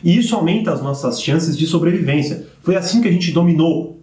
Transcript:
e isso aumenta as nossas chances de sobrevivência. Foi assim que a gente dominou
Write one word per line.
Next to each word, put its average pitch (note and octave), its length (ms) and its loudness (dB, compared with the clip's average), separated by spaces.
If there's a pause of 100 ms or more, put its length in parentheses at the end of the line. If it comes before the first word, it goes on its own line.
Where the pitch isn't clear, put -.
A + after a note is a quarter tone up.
e F3 120 4
isso A#3 200 0
aumenta F3 360 0
as C3+ 80 -4
nossas C3+ 400 -4
chances D#3 380 -2
de D#3+ 80 0
sobrevivência. D#3+ 800 0 (160)
Foi C#4 140 0
assim A#3+ 240 0
que G#3+ 80 2
a F3 40 2
gente F3 200 0
dominou E3 720 0